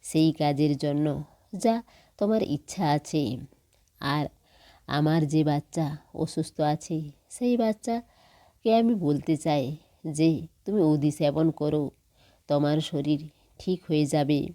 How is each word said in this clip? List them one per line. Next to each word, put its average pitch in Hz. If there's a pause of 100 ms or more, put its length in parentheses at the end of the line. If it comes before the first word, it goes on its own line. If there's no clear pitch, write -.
সেই 160
কাজের 147
জন্য 147 (340)
যা 226 (340)
তোমার 220
ইচ্ছা -
আছে। 143 (640)
আর 143 (640)
আমার 151
যে 156
বাচ্চা 147 (160)
অসুস্থ -
আছে, 151 (180)
সেই 247
বাচ্চাকে -
আমি 233
বলতে 151
চাই 147 (360)
যে 160 (180)
তুমি 202
অদি 151
সেবন 151
করো, 151 (560)
তোমার 147
শরীর 151 (300)
ঠিক 185
হয়ে 151
যাবে। 147